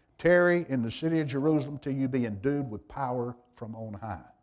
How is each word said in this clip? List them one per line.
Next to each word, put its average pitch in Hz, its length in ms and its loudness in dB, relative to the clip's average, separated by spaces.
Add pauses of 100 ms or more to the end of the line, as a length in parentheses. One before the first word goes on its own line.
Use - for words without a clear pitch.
(180)
Tarry 175 500 6
in 131 140 0
the 113 100 -2
city 160 260 0
of 156 80 0
Jerusalem 143 540 0
till 139 140 -4
you 135 120 0
be 127 200 0
endued 127 440 -2
with 104 160 -10
power 123 480 -4 (220)
from 113 180 -12
on 110 200 -10
high. 95 280 -10 (200)